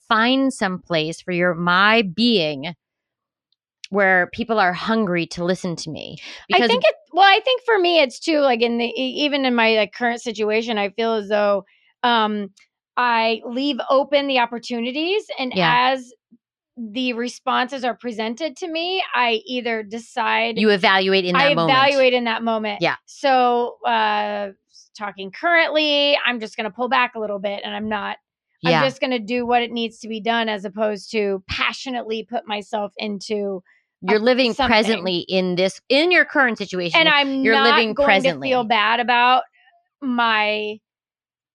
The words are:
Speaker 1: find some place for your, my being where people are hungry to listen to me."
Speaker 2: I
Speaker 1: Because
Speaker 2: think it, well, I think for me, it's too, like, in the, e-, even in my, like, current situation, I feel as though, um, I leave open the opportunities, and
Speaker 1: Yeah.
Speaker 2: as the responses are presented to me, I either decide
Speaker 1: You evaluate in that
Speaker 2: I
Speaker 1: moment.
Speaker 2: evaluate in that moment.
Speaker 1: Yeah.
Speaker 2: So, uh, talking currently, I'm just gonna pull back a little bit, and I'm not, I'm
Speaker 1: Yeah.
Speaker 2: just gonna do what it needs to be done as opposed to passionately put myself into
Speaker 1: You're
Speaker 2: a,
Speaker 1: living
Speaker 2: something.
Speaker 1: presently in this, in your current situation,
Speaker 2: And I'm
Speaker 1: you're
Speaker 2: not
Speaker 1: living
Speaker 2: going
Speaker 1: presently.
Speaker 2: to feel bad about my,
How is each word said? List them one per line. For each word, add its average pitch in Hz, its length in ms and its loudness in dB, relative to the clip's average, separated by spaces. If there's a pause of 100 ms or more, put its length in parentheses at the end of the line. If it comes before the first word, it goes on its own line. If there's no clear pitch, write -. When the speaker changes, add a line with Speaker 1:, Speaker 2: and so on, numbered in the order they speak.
Speaker 1:
find 254 460 2
some 185 260 -4
place 160 420 -4
for 185 100 -8
your, 175 240 0
my 185 480 2
being 170 720 0 (1120)
where 190 440 2
people 226 260 -4
are 180 140 2
hungry 180 540 -2
to - 160 -8
listen 175 340 -2
to - 120 -12
me." 143 320 -14
Speaker 2:
I - 220 -18 (140)
Speaker 1:
Because 403 120 4
Speaker 2:
think 494 160 2
it, 622 100 4 (160)
well, 359 160 4
I 392 140 6
think 508 220 0
for 453 140 2
me, 349 220 4
it's 262 200 0
too, 311 200 0
like, 254 220 2
in 233 160 0
the, 233 80 0
e-, 254 400 -4
even 277 200 0
in 254 100 2
my, 226 200 4
like, 208 180 0
current 240 280 -4
situation, 220 560 -2
I 202 120 -2
feel 226 240 -2
as 208 160 -4
though, 202 360 0 (380)
um, 214 460 0 (460)
I 226 500 0
leave 254 320 -4 (120)
open 277 380 0
the 262 120 0
opportunities, 247 840 -4 (120)
and 262 180 -6
Speaker 1:
Yeah. 247 380 2
Speaker 2:
as 254 180 -8 (640)
the 240 380 -6
responses 240 680 -4
are 240 100 -2
presented 233 640 -6
to 370 100 -10
me, 339 360 -4 (100)
I 233 320 0
either 233 380 -4
decide 220 720 -4
Speaker 1:
You 208 140 4
evaluate 190 520 4
in 180 100 0
that 285 180 4
Speaker 2:
I - 20 2
Speaker 1:
moment. 269 240 4
Speaker 2:
evaluate 269 380 4
in 240 80 0
that 233 180 -4
moment. 214 400 -4
Speaker 1:
Yeah. 151 140 0 (100)
Speaker 2:
So, 247 800 2
uh, 208 680 -2 (440)
talking 196 320 -12
currently, 302 960 2
I'm 240 140 0
just 214 180 -10
gonna 214 140 -6
pull 240 180 -6
back 247 240 2
a 233 60 -10
little 208 180 -4
bit, 202 260 -6
and 208 120 -8
I'm 214 140 -6
not, 202 280 -6 (480)
I'm 170 60 4
Speaker 1:
Yeah. 160 140 4
Speaker 2:
just 269 160 -4
gonna 254 180 -2
do 240 260 -4
what 240 160 2
it 233 100 -4
needs 226 280 -6
to 226 80 -14
be 220 120 -8
done 226 300 0
as 208 160 -6
opposed 214 460 -4
to 202 360 -2
passionately 226 800 -6
put - 200 -8
myself 208 500 -6
into 202 640 -6 (400)
Speaker 1:
You're 196 160 2
Speaker 2:
a, 208 60 2
Speaker 1:
living 247 300 4
Speaker 2:
something. 254 200 0
Speaker 1:
presently 196 460 2 (100)
in 185 260 0
this, 185 240 0 (100)
in 302 220 4
your 320 140 4
current 247 320 0
situation, 180 420 -2
Speaker 2:
And 320 80 4
I'm 277 360 2
Speaker 1:
you're 220 100 4
Speaker 2:
not 269 220 4
Speaker 1:
living 220 180 2
Speaker 2:
going 277 140 2
Speaker 1:
presently. 254 420 2
Speaker 2:
to - 60 0
feel 247 80 2
bad 220 360 2
about 247 440 2 (580)
my, 214 800 -2 (760)